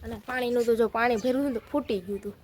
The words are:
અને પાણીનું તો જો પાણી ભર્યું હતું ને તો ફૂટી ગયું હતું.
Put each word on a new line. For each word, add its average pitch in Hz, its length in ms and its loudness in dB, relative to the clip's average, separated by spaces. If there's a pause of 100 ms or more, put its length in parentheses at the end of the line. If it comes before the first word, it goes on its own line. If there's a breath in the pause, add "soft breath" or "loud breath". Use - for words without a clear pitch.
અને 226 220 -10
પાણીનું 240 400 0
તો 233 100 4
જો 220 140 4
પાણી 233 260 2
ભર્યું 247 180 0
હતું 277 200 0
ને 220 60 -2
તો - 120 -14
ફૂટી 247 280 -2
ગયું 196 200 -8
હતું. 202 140 -10 (100)